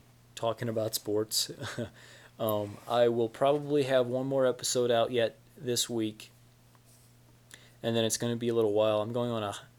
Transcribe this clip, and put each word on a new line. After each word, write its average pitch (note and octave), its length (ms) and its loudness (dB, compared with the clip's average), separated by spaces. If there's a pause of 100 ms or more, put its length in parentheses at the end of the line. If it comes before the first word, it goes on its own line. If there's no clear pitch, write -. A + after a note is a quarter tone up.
(360)
talking A#2 320 -4
about A2 280 -2
sports. - 600 -2
<laughs> - 60 -14 (760)
Um, G#2 380 -2 (100)
I A#2+ 220 4
will A#2 200 0
probably C#3+ 540 2
have B2+ 240 2
one B2+ 180 -4
more C3+ 220 2
episode B2 420 0
out A#2 220 2
yet A#2 260 0 (180)
this B2 320 -2
week, A2 440 -6 (1500)
and A#2 120 0
then A2+ 80 4
it's A2 140 0
gonna A#2+ 180 -2
be A#2 120 -4
a A#2+ 80 0
little A2+ 180 4
while. G#2+ 260 4
I'm A2 140 -4
going A#2+ 160 -2
on A2 140 -2
a, G2+ 100 -4 (240)